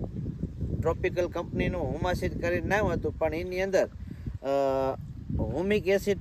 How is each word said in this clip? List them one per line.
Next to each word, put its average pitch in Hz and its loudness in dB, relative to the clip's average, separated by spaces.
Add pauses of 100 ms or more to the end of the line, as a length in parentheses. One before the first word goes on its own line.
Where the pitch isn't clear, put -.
(840)
ટ્રોપિકલ 175 0
કંપનીનું 175 -2
હુમાસીડ 170 0
કરીને 170 0
નામ 202 4
હતું, 160 0
પણ 156 2
એની 180 -2
અંદર, 185 4 (540)
અ, 131 0 (880)
હુમિક 175 0
એસિડ 196 4